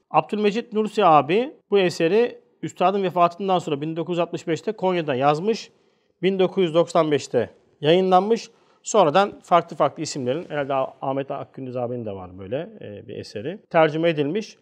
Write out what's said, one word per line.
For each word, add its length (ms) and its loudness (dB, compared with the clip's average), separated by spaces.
Abdülmecit 640 -2
Nursi 320 0
abi 480 4
bu 80 4
eseri 600 0
üstadın 400 0
vefatından 560 0
sonra 220 -4
bin 160 -6
dokuz 180 -6
yüz 40 -2
altmış 280 -4
beşte 260 -4
Konya'da 420 -2
yazmış. 560 0
Bin 160 0
dokuz 260 2
yüz 100 -2
doksan 360 2
beşte 400 0
yayınlanmış. 720 2
Sonradan 600 2
farklı 340 0
farklı 260 -2
isimlerin, 460 -6
herhalde 260 -4
Ahmet 280 -6
Akgündüz 460 -12
abinin 280 -6
de 80 -8
var 260 -14
böyle, 180 -8
e, 280 -16
bir 80 -14
eseri. 420 -12
Tercüme 380 4
edilmiş. 540 -2